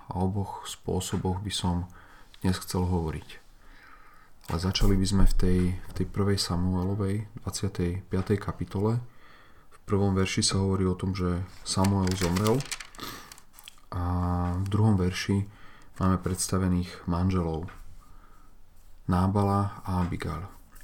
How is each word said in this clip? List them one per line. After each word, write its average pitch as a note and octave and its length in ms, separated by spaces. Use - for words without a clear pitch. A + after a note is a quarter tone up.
A F2+ 80
o F#2+ 80
oboch G2 400
spôsoboch F#2 720
by G2+ 80
som F2 400
dnes F#2 160
chcel F2+ 240
hovoriť. E2 640
Ale E2+ 80
začali F#2+ 400
by F#2+ 80
sme F#2+ 240
v - 80
tej, F2+ 220
v - 160
tej F2+ 160
prvej G2+ 240
Samuelovej, F#2+ 880
dvadsiatej F#2 720
piatej G2 240
kapitole. G2+ 640
V - 160
prvom G2+ 240
verši F#2+ 320
sa G2 160
hovorí F#2+ 320
o F2+ 80
tom, F#2+ 160
že F2+ 320
Samuel F#2+ 560
zomrel. F#2+ 400
A F2+ 80
v G2 80
druhom G2+ 320
verši G2 480
máme F#2 160
predstavených F2+ 880
manželov F2 640
Nábala G2 800
a F#2 160
Abigail. E2 400